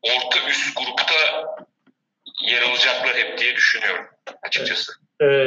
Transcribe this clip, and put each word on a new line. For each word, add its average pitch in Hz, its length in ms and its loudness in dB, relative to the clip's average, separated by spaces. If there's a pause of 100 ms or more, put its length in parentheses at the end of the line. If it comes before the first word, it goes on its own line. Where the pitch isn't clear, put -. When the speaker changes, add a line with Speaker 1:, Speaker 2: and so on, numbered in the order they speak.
Speaker 1:
orta 127 460 0
üst - 280 -2
grupta - 680 0 (1000)
yer 120 200 0
alacaklar 123 540 0
hep 113 220 -2
diye 120 180 0
düşünüyorum - 500 0 (360)
açıkçası. - 500 -2 (280)
Speaker 2:
Evet. 139 260 6